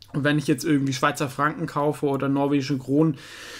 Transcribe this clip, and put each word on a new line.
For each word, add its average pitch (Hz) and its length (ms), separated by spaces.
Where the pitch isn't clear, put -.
Und 143 100
wenn 147 140
ich 143 100
jetzt 147 160
irgendwie 139 300
Schweizer 147 340
Franken 151 400
kaufe 147 380
oder 139 240
norwegische 139 480
Kronen, 135 400